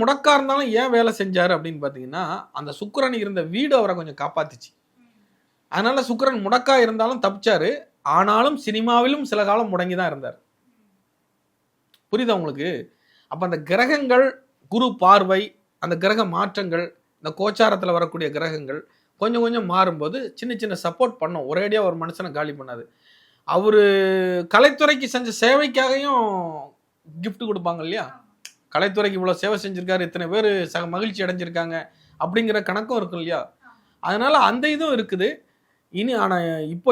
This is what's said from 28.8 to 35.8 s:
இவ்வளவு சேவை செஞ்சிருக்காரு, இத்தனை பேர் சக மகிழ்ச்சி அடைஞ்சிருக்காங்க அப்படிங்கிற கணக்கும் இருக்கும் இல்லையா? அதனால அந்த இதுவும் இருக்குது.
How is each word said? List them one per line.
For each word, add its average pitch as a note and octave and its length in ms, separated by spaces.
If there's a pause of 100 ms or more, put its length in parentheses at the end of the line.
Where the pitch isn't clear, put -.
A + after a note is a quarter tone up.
இவ்வளவு F3+ 220
சேவை G3+ 200
செஞ்சிருக்காரு, F#3 380
இத்தனை E3+ 340
பேர் G#3+ 160 (160)
சக E3+ 200
மகிழ்ச்சி F#3+ 380
அடைஞ்சிருக்காங்க E3+ 520 (440)
அப்படிங்கிற G#3+ 500
கணக்கும் A3 300
இருக்கும் F3 220
இல்லையா? E3 180 (600)
அதனால A#3+ 380
அந்த B3 320
இதுவும் D4+ 260
இருக்குது. G3+ 340 (640)